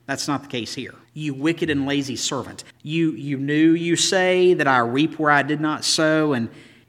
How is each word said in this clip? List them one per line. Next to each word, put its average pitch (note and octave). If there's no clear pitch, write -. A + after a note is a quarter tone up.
that's C3+
not C#3
the -
case -
here. A#2+
"You D3+
wicked D#3
and C#3+
lazy C#3
servant. -
You, D#3+
you C#3
knew, D3+
you E3+
say, F#3
that D3
I C3
reap C3
where D3+
I C#3+
did D3
not D3+
sow D#3
and, A#2